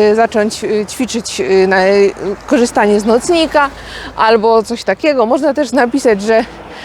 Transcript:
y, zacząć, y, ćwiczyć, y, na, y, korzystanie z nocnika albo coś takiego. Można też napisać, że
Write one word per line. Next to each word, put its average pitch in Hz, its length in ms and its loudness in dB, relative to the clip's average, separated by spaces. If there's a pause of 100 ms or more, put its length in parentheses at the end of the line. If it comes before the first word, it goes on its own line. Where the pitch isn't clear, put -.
(120)
y, 214 40 2
zacząć, 220 480 0
y, 208 260 -2
ćwiczyć, - 500 -6
y, 190 280 2
na, 190 200 2
y, 202 260 4 (340)
korzystanie 226 520 2
z 202 60 -4
nocnika 285 640 0 (480)
albo 226 460 2
coś 233 200 -8
takiego. 247 420 0
Można 269 280 0
też 269 180 -4
napisać, 240 500 0
że 220 220 2 (420)